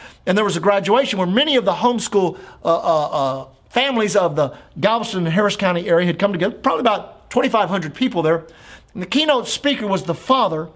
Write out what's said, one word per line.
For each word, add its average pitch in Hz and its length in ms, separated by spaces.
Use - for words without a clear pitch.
And 185 120
there 214 80
was 175 100
a 160 60
graduation 202 560
where 185 100
many 269 300
of 202 80
the 185 80
homeschool, 202 640
uh, 165 140
uh, 156 320
uh, 131 60
families 233 460
of 165 220
the 143 180
Galveston 202 460
and 160 80
Harris 202 240
County 185 320
area 175 160
had 170 120
come 202 140
together, 185 240
probably 302 260
about 208 480
twenty-five 240 380
hundred 165 260
people 185 280
there. 165 240
And 180 100
the - 40
keynote 294 420
speaker 269 360
was 196 180
the 160 120
father 175 600